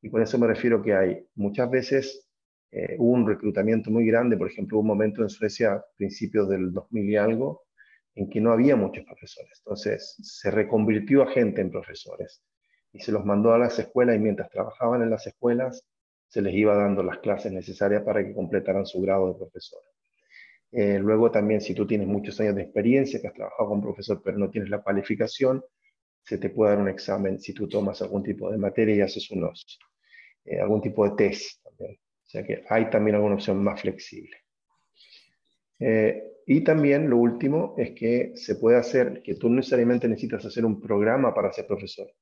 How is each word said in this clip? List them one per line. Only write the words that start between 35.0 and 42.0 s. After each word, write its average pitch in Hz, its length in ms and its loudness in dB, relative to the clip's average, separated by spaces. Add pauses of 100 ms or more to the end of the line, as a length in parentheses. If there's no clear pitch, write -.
Eh, 110 440 2 (220)
y 139 160 6
también 147 480 4
lo 120 80 4
último 135 600 0
es 123 140 -2
que 120 440 -2
se - 200 -6
puede 117 220 6
hacer, 123 440 0
que - 140 -6
tú 120 140 0
no 120 80 4
necesariamente 123 500 2
necesitas 110 380 -4
hacer 113 200 -2
un 107 160 0
programa 110 520 2
para 113 200 0
ser - 140 -8
profesor. 98 440 -8 (100)